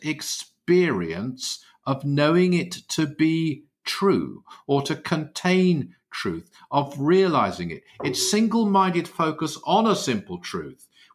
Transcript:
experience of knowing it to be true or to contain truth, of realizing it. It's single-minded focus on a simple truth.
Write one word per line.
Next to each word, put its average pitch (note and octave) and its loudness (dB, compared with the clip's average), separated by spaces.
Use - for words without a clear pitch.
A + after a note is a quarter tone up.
experience B2+ -2
of C3+ -4
knowing D3+ 4
it E3 -2
to - 0
be D#3+ 0
true G2+ -2
or C#3 2
to D3+ -4
contain E3+ 0
truth, E2+ -8
of C#3 -2
realizing C#3 2
it. D#2+ -12
It's - -2
single-minded G3+ 2
focus D#3 -4
on G3 2
a G#3 4
simple F#2+ -4
truth. - -12